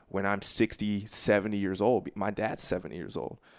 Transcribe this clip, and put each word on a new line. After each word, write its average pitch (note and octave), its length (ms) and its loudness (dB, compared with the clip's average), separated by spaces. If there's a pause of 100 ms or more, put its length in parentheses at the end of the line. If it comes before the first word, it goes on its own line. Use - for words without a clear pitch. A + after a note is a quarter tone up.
when G2 160 -4
I'm G2 160 -2
sixty, G#2 640 2
seventy G#2 520 4
years F#2+ 220 -2
old. G#2 360 2
My G#2 160 -2
dad's A2 320 -4
seventy - 340 -2
years - 180 -12
old. - 220 -8 (220)